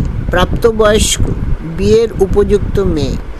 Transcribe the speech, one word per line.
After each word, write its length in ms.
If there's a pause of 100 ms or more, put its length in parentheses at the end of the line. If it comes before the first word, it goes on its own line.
(300)
প্রাপ্তবয়স্ক, 920 (560)
বিয়ের 300 (120)
উপযুক্ত 600
মেয়ে, 360 (240)